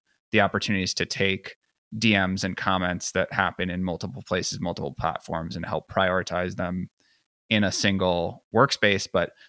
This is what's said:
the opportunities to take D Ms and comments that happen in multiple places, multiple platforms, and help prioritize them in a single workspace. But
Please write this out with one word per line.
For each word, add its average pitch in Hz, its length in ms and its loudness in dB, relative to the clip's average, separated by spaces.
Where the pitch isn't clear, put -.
the 107 100 6
opportunities 98 520 0
to - 120 -2
take 95 500 -2
D 110 160 4
Ms 95 320 2
and 92 120 -4
comments 90 560 -2
that 92 200 0
happen 92 380 0
in 90 120 -4
multiple 92 440 -6
places, - 340 -4
multiple 87 380 -4
platforms, 82 580 -4
and 85 80 -8
help 80 240 -6
prioritize 90 680 0
them 92 340 -4
in 107 140 4
a 95 80 2
single 92 840 0
workspace. 107 580 4
But 90 200 0